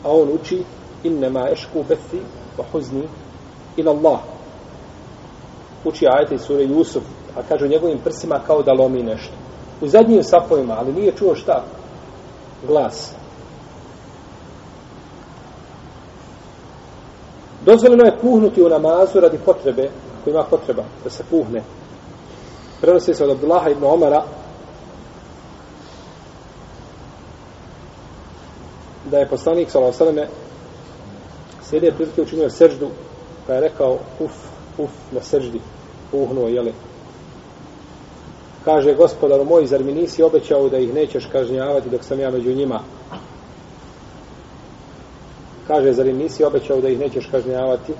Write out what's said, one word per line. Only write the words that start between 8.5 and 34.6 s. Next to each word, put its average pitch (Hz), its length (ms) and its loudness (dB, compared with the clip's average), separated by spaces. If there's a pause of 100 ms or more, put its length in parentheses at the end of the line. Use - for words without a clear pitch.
da 135 100 4
lomi 131 300 2
nešto.” 113 300 -8 (480)
U 151 60 -4
zadnjim 214 360 6
safovima, 147 560 2
ali 131 140 -4
nije 190 220 0
čuo 180 200 0
šta? 139 280 -2 (1040)
Glas. - 440 -2 (4000)
Dozvoljeno 233 400 8
je - 160 4
puhnuti 214 420 4
u 170 60 6
namazu 170 500 2
radi 160 260 4
potrebe, 135 440 0 (320)
ako - 80 -4
ima 151 140 0
potreba, 123 400 -2 (200)
da 123 60 -8
se - 200 -14
puhne. 117 340 -2 (1160)
Prenosi 170 320 4
se 151 100 -2
od 143 60 2
Abdullaha 151 400 0
ibn 143 140 -2
Omara 151 400 2 (4000)
da 143 120 0
je 139 100 2
poslanik, 165 420 -2
sallallahu 127 340 2
alejhi 160 120 2
ve 151 60 -2
selleme, 151 80 -6 (1300)
s - 120 -12
jedne 156 180 2
prilike 160 300 -6
učinio 156 280 -2
seždu, 143 400 4 (580)
pa 131 60 -4
je 131 80 0
rekao, 139 360 0 (220)
„Uf, 156 120 -6 (460)